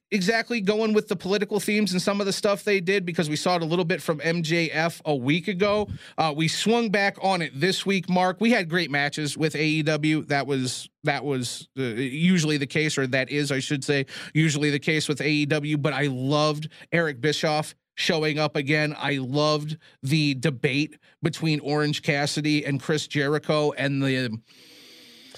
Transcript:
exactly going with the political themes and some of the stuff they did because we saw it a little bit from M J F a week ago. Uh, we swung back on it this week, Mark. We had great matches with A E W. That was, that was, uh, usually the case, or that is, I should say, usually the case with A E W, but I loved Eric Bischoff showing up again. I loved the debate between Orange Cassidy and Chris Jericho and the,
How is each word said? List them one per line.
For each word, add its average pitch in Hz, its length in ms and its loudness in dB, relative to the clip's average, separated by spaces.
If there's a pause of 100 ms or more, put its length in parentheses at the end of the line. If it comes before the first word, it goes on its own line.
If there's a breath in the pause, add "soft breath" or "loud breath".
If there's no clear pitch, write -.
(120)
exactly 226 480 2
going 214 320 2
with 214 160 2
the 202 80 -2
political 202 420 -2
themes 208 320 0
and 180 100 0
some 202 200 0
of 208 60 -2
the 196 60 0
stuff 202 300 0
they 202 160 2
did 196 260 0
because 170 240 -2
we 151 60 -2
saw 180 220 2
it 165 60 0
a - 20 -2
little 170 200 0
bit 165 160 0
from 156 220 -2
M 165 220 0
J 165 260 0
F 160 340 -2
a 151 120 0
week 147 320 0
ago. 208 400 -2 (280 loud breath)
Uh, 156 200 0
we 160 100 0
swung 226 420 2
back 196 340 0
on 185 200 2
it 135 160 -8
this 180 260 0
week, 190 240 0
Mark. 185 320 2
We 233 120 4
had 196 160 2
great 165 200 0
matches 143 480 -2
with 151 200 0
A 151 80 0
E 156 180 2
W. 151 440 2
That 139 200 0
was, 131 420 -4 (140)
that 139 220 -2
was, 131 420 -4 (100)
uh, 135 60 -4
usually 151 720 2
the 139 100 -2
case, 151 300 -2
or 135 120 0
that 131 220 0
is, 147 200 0
I 135 80 0
should 135 240 -2
say, 139 240 0 (260 loud breath)
usually 151 380 2
the 143 80 2
case 156 300 -2
with 147 120 -2
A 139 80 0
E 147 180 2
W, 151 300 0
but 147 160 0
I 139 140 0
loved 151 640 0 (240 loud breath)
Eric 156 280 0
Bischoff 151 540 0 (220)
showing 156 420 0
up 151 160 0
again. 151 420 0
I 143 180 -2
loved 147 640 0 (280 soft breath)
the 147 300 2
debate 139 640 -2 (220 soft breath)
between 156 400 0
Orange 147 420 0
Cassidy 147 600 0
and 139 160 -2
Chris - 280 -2
Jericho 151 640 0
and 139 280 0
the, 131 380 0 (1000 loud breath)